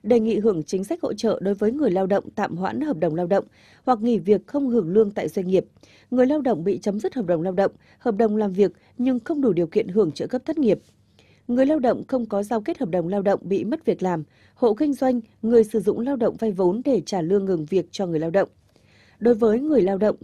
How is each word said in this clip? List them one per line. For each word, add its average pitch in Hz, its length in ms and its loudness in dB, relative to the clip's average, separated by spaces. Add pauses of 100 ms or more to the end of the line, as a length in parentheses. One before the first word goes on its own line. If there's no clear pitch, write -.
đề 233 160 4
nghị 220 200 0
hưởng 196 240 0
chính 190 200 -4
sách 330 180 -6
hỗ - 120 -4
trợ 208 280 -2
đối 196 120 0
với 208 180 0
người 277 200 0
lao 190 160 0
động 196 160 0 (120)
tạm 190 220 -4
hoãn 202 240 -4
hợp 294 160 -4
đồng 160 180 -2
lao 175 120 -4
động 190 180 0 (400)
hoặc 247 160 0
nghỉ 233 180 2
việc 190 280 0
không 277 220 -2
hưởng 220 200 0
lương 202 220 4
tại 190 180 -6
doanh 180 180 -4
nghiệp, 185 180 2 (460)
người 247 140 4
lao 294 160 0
động 214 220 0
bị 190 180 -2
chấm 208 180 -4
dứt 370 140 -6
hợp 233 120 -6
đồng 170 160 0
lao 185 120 -2
động, 196 180 0 (280)
hợp 233 180 -2
đồng 214 180 2
làm 208 180 0
việc 190 180 2 (260)
nhưng 254 220 0
không 294 220 -4
đủ 233 120 4
điều 165 140 0
kiện 202 200 -2
hưởng 185 240 2
trợ - 160 -8
cấp 247 180 -6
thất 330 120 -4
nghiệp, 214 220 2 (680)
người 247 180 2
lao 311 140 2
động 240 280 0
không 240 180 -2
có 202 180 -2
giao 214 180 -4
kết 330 160 -6
hợp 220 120 -4
đồng 170 180 -2
lao 202 140 -2
động 190 220 2
bị 185 200 -2
mất 285 220 -6
việc 190 180 -2
làm, 175 200 -2 (320)
hộ 220 180 2
kinh 294 200 0
doanh, 254 280 0 (200)
người 226 220 4
sử 214 160 -2
dụng 202 200 0
lao 262 160 -2
động 226 240 0
vay 220 120 -2
vốn 185 340 0
để 247 200 2
trả 185 160 -4
lương 196 240 0
ngừng 175 200 -2
việc 180 260 -2
cho 196 140 -6
người 170 140 -2
lao 165 100 -4
động. 180 200 0 (720)
Đối 233 160 4
với 214 240 2
người 285 220 2
lao 196 160 2
động 208 260 2